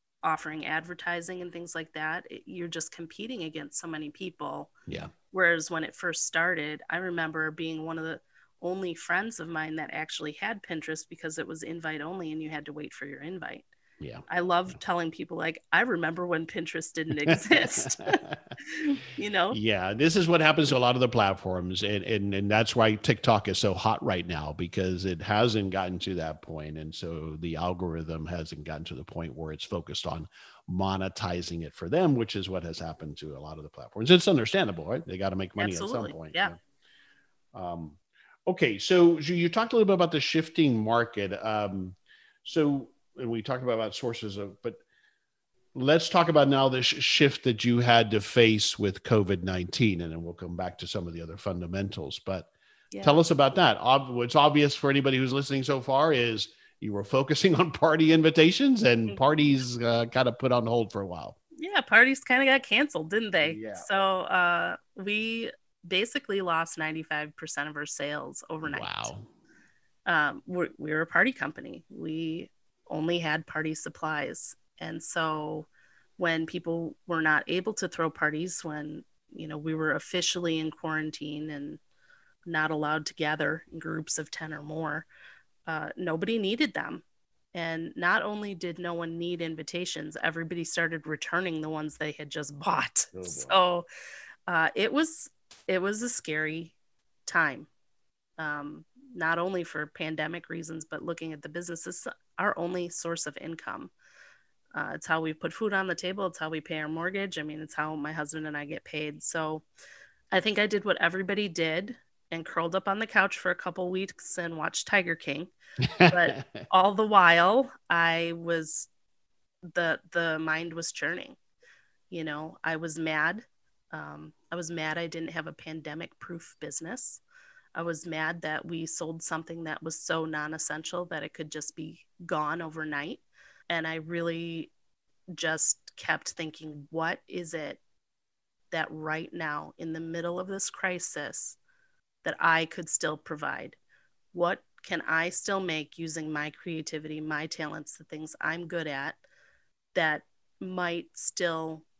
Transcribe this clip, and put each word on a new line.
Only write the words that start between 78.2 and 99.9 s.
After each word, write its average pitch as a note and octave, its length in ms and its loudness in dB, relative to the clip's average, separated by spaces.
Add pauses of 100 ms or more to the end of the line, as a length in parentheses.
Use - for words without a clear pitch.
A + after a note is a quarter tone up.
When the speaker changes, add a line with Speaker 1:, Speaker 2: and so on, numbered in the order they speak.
Speaker 1:
when, D3+ 400 -8 (320)
you D#3+ 140 -10
know, D3+ 100 -8
we D#3+ 160 -4
were D#3 200 2
officially E3 640 -2
in D#3 100 -4
quarantine D#3 800 -6
and D3 300 -10 (640)
not D#3 260 0
allowed D3+ 360 0
to - 80 -10
gather D#3 580 -2
in D#3+ 80 -12
groups D#3+ 380 -6
of D3+ 120 -10
ten D#3 220 -10
or D3 100 -12
more, D#3 440 -6 (600)
uh, D#3 300 -4
nobody F3+ 420 0
needed A3 360 0
them. - 280 -6 (520)
And E3 420 -6
not F3+ 260 2
only G#3 320 -4
did E3+ 240 -8
no F3 160 -4
one E3 240 -6
need E3+ 220 -4
invitations, D#3+ 800 -6
everybody E3 400 -2
started E3 440 -4
returning E3 560 -4
the D#3 80 -6
ones D#3 260 -6
they D3+ 160 -4
had D3 180 -12
just D3 280 -8
<laughs> - 20 -12
bought. - 540 0
Speaker 2:
Oh, F#3 60 -12
boy. F3+ 60 -8
Speaker 1:
So, F3+ 600 2 (600)
uh, E3 300 2
it G#3 160 2
was, D#4 380 0 (360)
it F#3 160 2
was G#3+ 200 -2
a B3 60 -2
scary D#3 640 -4 (540)
time, D3+ 400 0 (720)
um, D3+ 460 -6 (300)
not E3 240 0
only F3+ 260 -2
for D3+ 220 -6
pandemic D#3+ 640 -6